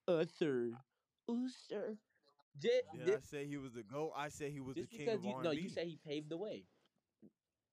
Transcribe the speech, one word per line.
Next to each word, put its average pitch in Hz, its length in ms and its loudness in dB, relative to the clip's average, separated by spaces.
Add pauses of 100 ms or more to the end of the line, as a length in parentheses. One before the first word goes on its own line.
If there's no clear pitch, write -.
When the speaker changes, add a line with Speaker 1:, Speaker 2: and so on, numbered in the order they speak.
Speaker 1:
Usher, 147 720 4 (500)
Usher, 233 680 -2 (600)
ju-, 240 320 6
Speaker 2:
Did 151 140 -8
Speaker 1:
ju- 403 120 6
Speaker 2:
I - 40 0
say 143 260 -4
he 143 100 -2
was 135 180 -6
the 117 80 -6
goat? 139 340 -2
I 143 120 -2
said 147 240 -4
he 143 80 -6
was 135 160 -4
Speaker 1:
just 208 140 -4
Speaker 2:
the 226 60 -12
king 151 100 -6
Speaker 1:
because 226 80 4
Speaker 2:
of 180 100 0
Speaker 1:
you, 202 100 0
Speaker 2:
R - 80 -2
and - 0 -
B. - 20 2
Speaker 1:
no, 165 60 4
you 160 180 0
say 170 180 -2
he 165 100 -6
paved 151 340 -4
the 165 80 -2
way. 156 280 -6 (1080)